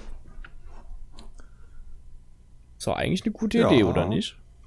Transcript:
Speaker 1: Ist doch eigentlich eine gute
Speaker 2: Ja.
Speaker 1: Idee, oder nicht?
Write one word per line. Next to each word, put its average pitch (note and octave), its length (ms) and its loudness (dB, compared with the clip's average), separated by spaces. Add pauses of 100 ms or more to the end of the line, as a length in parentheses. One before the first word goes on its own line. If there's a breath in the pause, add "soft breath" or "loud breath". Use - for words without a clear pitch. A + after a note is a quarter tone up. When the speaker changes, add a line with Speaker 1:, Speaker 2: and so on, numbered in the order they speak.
(2750 loud breath)
Speaker 1:
Ist - 80 -8
doch - 100 0
eigentlich - 280 0
eine G#3+ 80 0
gute A3 260 0
Speaker 2:
Ja. - 120 8
Speaker 1:
Idee, A#2 140 8
oder F2 220 4
nicht? B2 300 -2 (300)